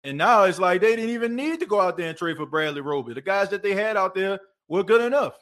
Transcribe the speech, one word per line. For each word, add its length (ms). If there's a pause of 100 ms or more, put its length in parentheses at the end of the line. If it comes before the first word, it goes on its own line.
And 120
now 280
it's 160
like 200
they 140
didn't 160
even 240
need 240
to 80
go 140
out 160
there 120
and 80
trade 200
for 100
Bradley 340
Roby. 340
The 60
guys 300
that 140
they 100
had 220
out 180
there 240 (300)
were 160
good 160
enough. 420